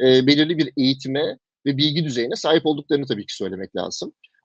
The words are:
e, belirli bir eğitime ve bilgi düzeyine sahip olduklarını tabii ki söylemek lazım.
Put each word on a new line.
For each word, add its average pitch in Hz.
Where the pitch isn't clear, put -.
e, 131
belirli 151
bir 156
eğitime 135
ve 139
bilgi 151
düzeyine 127
sahip 160
olduklarını 147
tabii 107
ki -
söylemek 95
lazım. 87